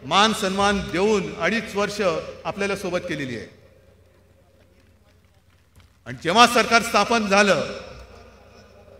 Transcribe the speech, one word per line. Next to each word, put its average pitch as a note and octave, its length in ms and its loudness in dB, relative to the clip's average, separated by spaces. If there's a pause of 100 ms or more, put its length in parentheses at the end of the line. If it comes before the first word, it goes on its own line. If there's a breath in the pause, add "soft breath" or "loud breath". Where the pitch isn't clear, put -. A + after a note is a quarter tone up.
मान F#3+ 280 2
सन्मान G3+ 480 0 (120)
देऊन F#3 420 0
अडीच G#3+ 400 -4
वर्ष G3+ 260 -2 (440)
आपल्याला G3 320 -4
सोबत F3+ 220 -4 (100)
केलेली C#3 280 -6
आहे. F#2+ 100 -12 (2500)
आणि A#2+ 160 -12
जेव्हा G#3 240 6
सरकार A#3 360 4
स्थापन G#3+ 440 0
झालं G3 540 2 (1200)